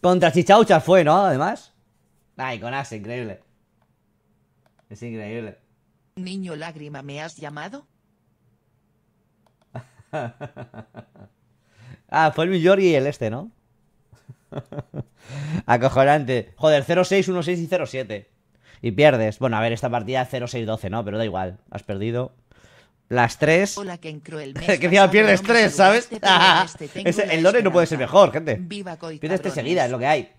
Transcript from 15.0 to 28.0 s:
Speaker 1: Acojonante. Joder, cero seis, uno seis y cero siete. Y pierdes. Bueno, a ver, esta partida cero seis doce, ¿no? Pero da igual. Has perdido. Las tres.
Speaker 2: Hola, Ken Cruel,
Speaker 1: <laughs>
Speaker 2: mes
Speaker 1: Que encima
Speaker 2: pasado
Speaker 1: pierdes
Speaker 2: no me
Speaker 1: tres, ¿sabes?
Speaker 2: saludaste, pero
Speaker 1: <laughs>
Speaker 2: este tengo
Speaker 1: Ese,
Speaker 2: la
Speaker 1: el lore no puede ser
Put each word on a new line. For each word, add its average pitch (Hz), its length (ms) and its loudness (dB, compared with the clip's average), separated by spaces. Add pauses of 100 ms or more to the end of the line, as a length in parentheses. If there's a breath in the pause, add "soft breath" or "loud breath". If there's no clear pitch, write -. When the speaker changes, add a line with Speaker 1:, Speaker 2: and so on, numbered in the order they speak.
Speaker 1:
Acojonante. 127 880 2
Joder, 151 280 2
cero 170 200 0
seis, 190 240 0
uno 180 160 -4
seis 175 160 -4
y 170 80 -8
cero 165 200 -2
siete. 107 420 -10 (520 soft breath)
Y 117 100 -4
pierdes. 113 480 2
Bueno, 120 180 -2
a 107 40 -2
ver, 117 120 0
esta 117 160 -6
partida 120 360 -4
cero 123 220 -8
seis 117 180 -8
doce, 110 240 -6
¿no? 110 140 -6
Pero 101 140 -8
da 113 80 -4
igual. 92 340 -8 (120)
Has 92 120 -14
perdido. 117 520 -6 (760 soft breath)
Las 120 280 0
tres. 170 400 2
Speaker 2:
Hola, 185 220 -10
Ken 151 200 -14
Cruel, 147 340 -14
Speaker 1:
<laughs> - 20 -14
Speaker 2:
mes 131 100 -10
Speaker 1:
Que 202 80 2
encima 170 160 -2 (140)
Speaker 2:
pasado 175 80 4
Speaker 1:
pierdes 202 320 4
Speaker 2:
no 196 40 -8
me 233 60 2
Speaker 1:
tres, 220 220 4
¿sabes? 208 300 6
Speaker 2:
saludaste, 214 140 -12
pero 185 460 4
Speaker 1:
<laughs> - 0 -
Speaker 2:
este - 220 -16
tengo 185 220 -4
Speaker 1:
Ese, 202 180 0
Speaker 2:
la 165 60 -2
Speaker 1:
el 160 100 0
lore 214 200 4
no 190 80 2
puede 170 160 4
ser 165 140 -4